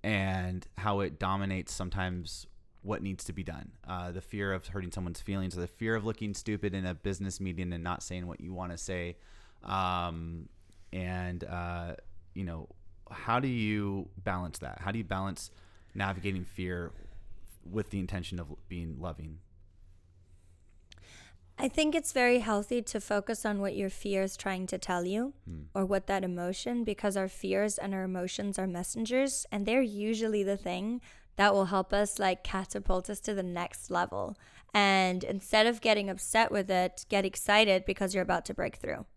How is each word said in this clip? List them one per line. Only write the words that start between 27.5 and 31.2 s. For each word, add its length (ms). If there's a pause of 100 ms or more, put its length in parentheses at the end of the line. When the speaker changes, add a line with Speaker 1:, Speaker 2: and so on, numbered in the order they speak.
Speaker 2:
and 160
our 80
emotions 560
are 80
messengers, 840
and 140
they're 160
usually 640
the 140
thing 440 (360)